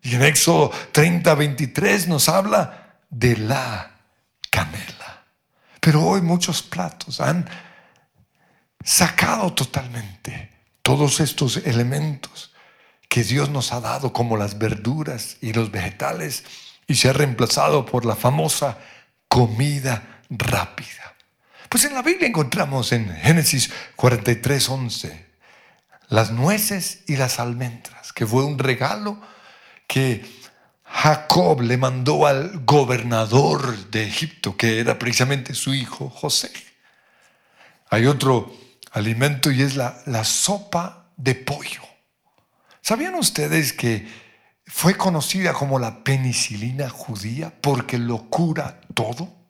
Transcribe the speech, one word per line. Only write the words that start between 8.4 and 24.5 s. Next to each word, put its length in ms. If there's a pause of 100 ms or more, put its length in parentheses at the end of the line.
sacado 720
totalmente 1000 (300)
todos 380
estos 360
elementos 960 (560)
que 160
Dios 240
nos 240
ha 80
dado, 320
como 240
las 220
verduras 800
y 120
los 180
vegetales, 760 (420)
y 100
se 120
ha 40
reemplazado 720
por 180
la 120
famosa 640 (500)
comida 1000
rápida. 840 (560)
Pues 140
en 100
la 80
Biblia 260
encontramos 640
en 220
Génesis 560 (260)
cuarenta 360
y 40
tres 320